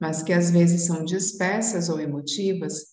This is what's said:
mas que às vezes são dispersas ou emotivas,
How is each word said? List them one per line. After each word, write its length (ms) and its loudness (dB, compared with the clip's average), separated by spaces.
mas 220 -4
que 100 -2
às 180 4
vezes 360 6
são 180 -2
dispersas 840 -2
ou 120 -2
emotivas, 720 -4